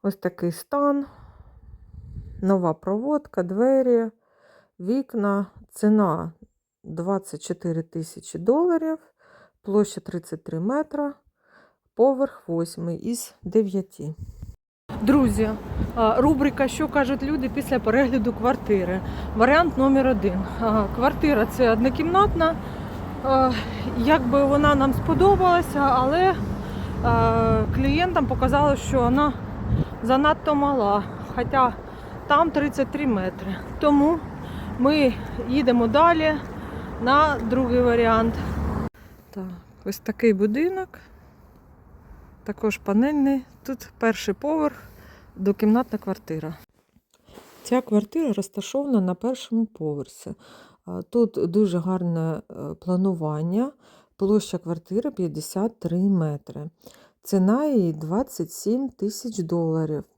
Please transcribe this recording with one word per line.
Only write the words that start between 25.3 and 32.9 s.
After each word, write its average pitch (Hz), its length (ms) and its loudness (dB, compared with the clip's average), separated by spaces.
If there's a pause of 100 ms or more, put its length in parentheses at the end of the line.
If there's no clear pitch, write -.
але, 285 560 2 (680)
а, 226 600 2 (120)
клієнтам 302 500 2
показало, 277 500 2
що - 260 0
вона 262 320 2 (680)
занадто 294 520 2
мала, 240 480 2 (320)
хоча 247 400 2 (520)
там 302 240 4
тридцять 285 400 0